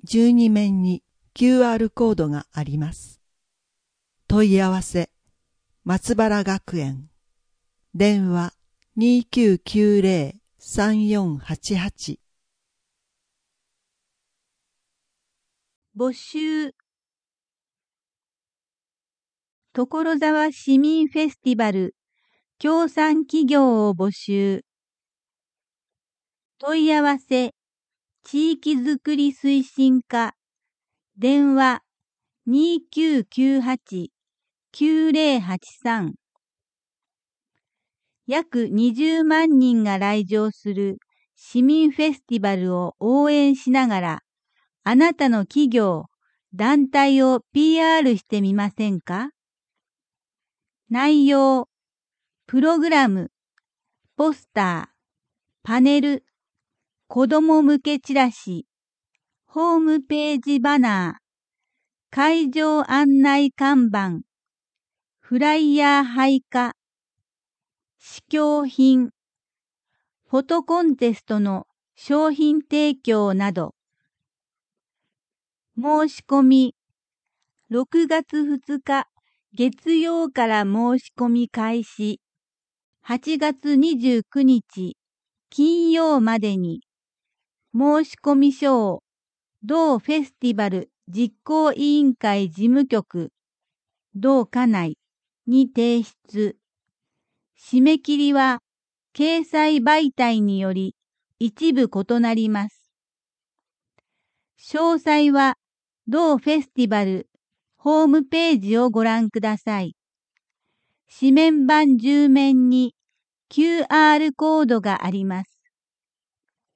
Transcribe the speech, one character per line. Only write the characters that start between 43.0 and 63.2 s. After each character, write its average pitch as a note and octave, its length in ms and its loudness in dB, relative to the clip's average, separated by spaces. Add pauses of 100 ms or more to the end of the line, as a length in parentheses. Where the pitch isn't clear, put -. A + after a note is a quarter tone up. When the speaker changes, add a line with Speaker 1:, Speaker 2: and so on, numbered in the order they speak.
Speaker 2:
援 C#4+ 260 2
し B3+ 160 -4
な C4 160 2
が G3+ 140 -2
ら、 D#3+ 220 -8 (600)
あ G#3+ 120 0
な D#4+ 180 4
た C#4 160 -2
の A3 160 0
企 C#4+ 240 0
業、 F#3+ 380 -2 (460)
団 C4 360 0
体 C#4 320 2
を C4 180 2 (140)
ピ D#4+ 260 2
ー D#4+ 160 2
ア - 20 2
ー D#4 60 0
ル B3 140 2
し - 80 -10
て G#3 160 -4
み G3 120 -2
ま G3+ 160 -2
せ G#3+ 200 -6
ん F#3+ 100 -4
か？ G3+ 300 -10 (1600)
内 C#4+ 360 2
容、 C4+ 440 2 (800)
プ B3+ 120 -2
ロ D#4+ 200 2
グ E4 100 0
ラ C#4+ 180 2
ム、 F#3+ 240 -4 (840)
ポ D4+ 160 0
ス - 200 -14
タ F3 380 -6
ー、 - 40 -20 (680)
パ A3+ 160 -2
ネ C#4 220 4
ル、 C#4+ 240 -4 (800)
子 B3+ 200 -2
ど D4+ 140 2
も D#4+ 200 4
向 D4 180 4
け D4 180 -6
チ C4+ 160 -8
ラ C4 160 2
シ、 - 380 -12 (800)
ホ E4 320 0
ー - 20 4
ム D#4 220 2
ペ D4+ 320 -4
ー C4+ 80 -2
ジ C#4+ 180 0
バ C#4+ 200 2
ナ G3 420 -2 (920)
ー、 - 20 -20
会 D4+ 380 0
場 D#4 400 0
案 C#4 300 4